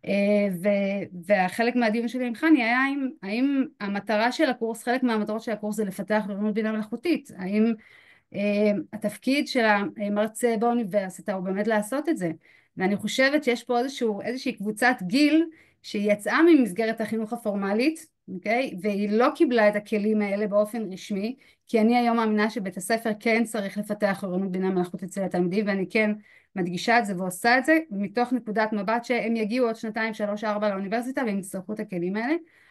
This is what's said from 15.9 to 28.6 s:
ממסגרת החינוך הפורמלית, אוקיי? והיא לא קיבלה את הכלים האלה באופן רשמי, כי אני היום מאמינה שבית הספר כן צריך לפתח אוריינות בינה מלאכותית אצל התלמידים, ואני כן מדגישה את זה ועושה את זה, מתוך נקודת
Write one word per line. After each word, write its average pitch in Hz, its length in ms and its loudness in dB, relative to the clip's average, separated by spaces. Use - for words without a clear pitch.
ממסגרת 226 580 4
החינוך 220 320 -4
הפורמלית, 208 720 -2
אוקיי? 214 480 -2
והיא 202 280 -2
לא 226 260 4
קיבלה 240 340 6
את 208 60 0
הכלים 208 460 0
האלה 202 260 0
באופן 208 460 0
רשמי, 208 420 -6
כי 220 140 2
אני 233 160 6
היום 233 200 2
מאמינה 214 320 2
שבית 196 280 -6
הספר 226 320 -2
כן 233 240 2
צריך 202 340 -4
לפתח 202 460 -2
אוריינות 190 280 -2
בינה 185 180 0
מלאכותית 180 400 -2
אצל 196 140 -4
התלמידים, 180 440 0
ואני 196 220 -2
כן 214 220 2
מדגישה 185 440 2
את 226 60 0
זה 202 120 -4
ועושה 190 400 2
את 262 80 2
זה, 320 140 6
מתוך 240 420 -2
נקודת 220 400 0